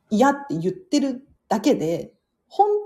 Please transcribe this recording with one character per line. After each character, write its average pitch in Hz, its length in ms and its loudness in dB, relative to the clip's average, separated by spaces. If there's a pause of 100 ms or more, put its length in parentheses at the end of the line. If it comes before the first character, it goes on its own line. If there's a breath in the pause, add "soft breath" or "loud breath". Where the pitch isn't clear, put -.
嫌 240 220 4
っ - 180 -6
て 147 80 -4
言 170 140 -2
っ - 40 -8
て - 240 -2
る 269 300 -4 (200)
だ 208 120 -2
け 262 140 2
で、 - 400 -4 (340)
本 415 200 2 (180)